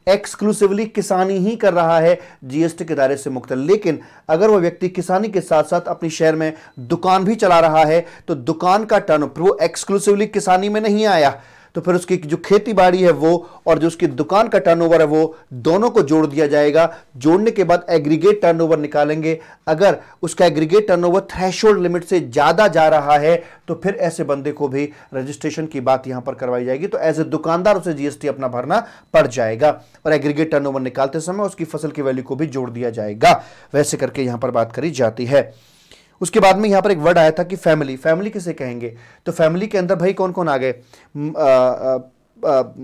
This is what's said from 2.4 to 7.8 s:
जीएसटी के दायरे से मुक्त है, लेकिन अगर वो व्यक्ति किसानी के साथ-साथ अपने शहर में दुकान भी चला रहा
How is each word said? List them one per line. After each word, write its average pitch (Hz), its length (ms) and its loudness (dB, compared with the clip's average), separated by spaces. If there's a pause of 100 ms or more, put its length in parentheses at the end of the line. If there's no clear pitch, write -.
जीएसटी 160 400 -4
के 160 100 -6
दायरे 139 220 0
से 135 140 -8
मुक्त 127 200 -8
है, 131 60 -4
लेकिन 165 440 0 (280)
अगर 170 200 2
वो 214 100 4
व्यक्ति 175 300 -2
किसानी 185 400 -2
के 180 120 -2
साथ-साथ 170 400 0
अपने 170 300 -6
शहर 160 260 0
में 156 160 -2 (260)
दुकान 185 460 0
भी 214 100 0
चला 180 260 4
रहा 160 240 4